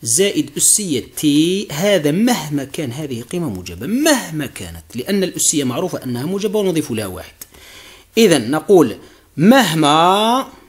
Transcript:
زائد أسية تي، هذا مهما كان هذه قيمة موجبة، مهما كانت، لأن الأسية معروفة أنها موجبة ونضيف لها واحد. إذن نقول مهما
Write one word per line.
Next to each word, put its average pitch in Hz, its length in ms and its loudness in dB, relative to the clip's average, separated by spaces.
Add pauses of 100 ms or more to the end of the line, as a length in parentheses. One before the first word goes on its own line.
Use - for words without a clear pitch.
زائد - 540 -2
أسية 165 480 0 (120)
تي، 165 560 0
هذا 160 380 0
مهما 156 540 0
كان 131 280 -8
هذه 131 300 -8
قيمة 170 260 -6
موجبة، 92 380 -10
مهما 202 600 -2
كانت، - 380 -14 (100)
لأن 196 300 -2
الأسية 156 400 -2
معروفة 151 400 -4
أنها 123 220 -6
موجبة 196 320 -2
ونضيف 175 320 0
لها 107 160 -4
واحد. 90 280 -14 (840)
إذن 156 320 4
نقول 151 460 4 (400)
مهما 185 1120 4 (220)